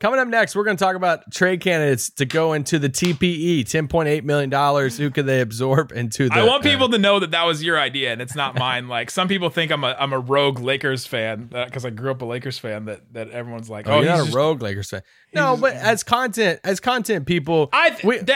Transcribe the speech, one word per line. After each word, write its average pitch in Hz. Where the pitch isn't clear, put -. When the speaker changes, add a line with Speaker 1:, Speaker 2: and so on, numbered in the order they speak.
Speaker 1:
Coming 240
up 254
next, 226
we're 208
gonna 208
talk 185
about 180
trade 185
candidates 151
to 139
go 160
into 151
the 139
T 175
P 170
E, -
ten 156
point 160
eight 151
million 143
dollars. 139
Who 143
could 139
they 131
absorb 131
into 120
the, 113
Speaker 2:
I 185
want 277
Speaker 1:
uh, -
Speaker 2:
people 262
to 226
know 202
that 170
that 170
was 160
your 165
idea 135
and 113
it's 123
not 135
mine. 123
Like, 117
some 185
people 180
think 160
I'm 143
a, 127
I'm 135
a 131
rogue 135
Lakers 135
fan, 113
uh, 123
'cause 127
I 127
grew 117
up 131
a 127
Lakers 123
fan, 107
that, 104
that 113
everyone's 117
like, 104
Speaker 1:
Oh, 127
Speaker 2:
"Oh, -
Speaker 1:
you're 151
Speaker 2:
he's -
Speaker 1:
not 170
a -
Speaker 2:
just" 147
Speaker 1:
rogue 147
Lakers 101
fan. 95
No, 285
Speaker 2:
he's 240
Speaker 1:
but 262
as 208
content, 226
as 190
content 220
people, 160
Speaker 2:
I 320
th-, -
Speaker 1:
we, 226
Speaker 2:
the 220